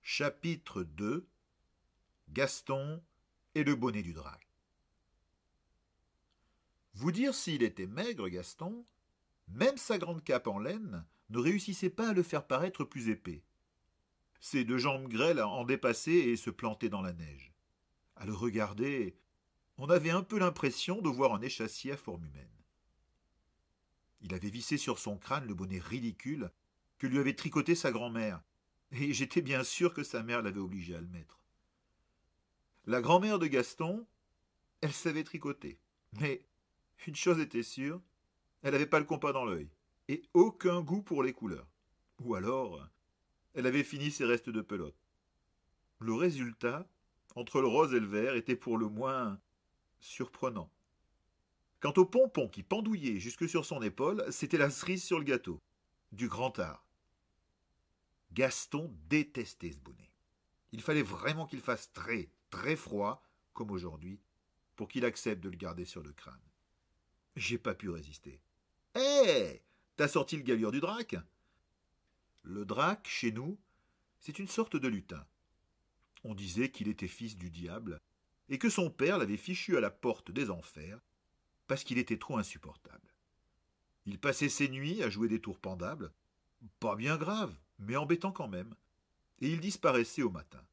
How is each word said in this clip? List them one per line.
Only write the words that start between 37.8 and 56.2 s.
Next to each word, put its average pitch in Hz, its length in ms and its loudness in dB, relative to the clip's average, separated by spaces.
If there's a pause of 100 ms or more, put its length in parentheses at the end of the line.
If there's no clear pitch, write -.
elle 139 100 0
n'avait 143 160 4
pas 156 120 6
le 147 60 0
compas 143 280 0
dans 135 100 0
l'œil, 82 260 -4 (380)
et 143 160 -4 (100)
aucun 175 480 6
goût 170 200 -2
pour 156 200 0
les 131 120 2
couleurs. 85 340 -6 (540)
Ou 117 140 -2
alors, 95 520 -2 (680)
elle 131 120 0
avait 139 160 4
fini 143 260 -2
ses 143 140 -2
restes 120 260 4
de 110 120 -2
pelote. 85 340 -6 (1040)
Le 113 140 0
résultat, 139 760 0 (460)
entre 123 240 0
le 131 80 6
rose 135 260 6
et 123 60 8
le 107 80 0
vert, 110 300 2
était 117 180 0
pour 117 220 -2
le 110 100 2
moins 117 500 -2 (600)
surprenant. 117 720 -6 (1120)
Quant 147 160 0
au 185 80 12
pompon 185 420 6
qui - 160 -10
pendouillait 190 560 0
jusque 120 300 -4
sur 165 160 0
son 139 160 -4
épaule, 139 500 0
c'était - 260 0
la 143 120 6
cerise 180 340 -2
sur 170 160 2
le 147 60 -2
gâteau, 120 360 0 (520)
du 110 160 -2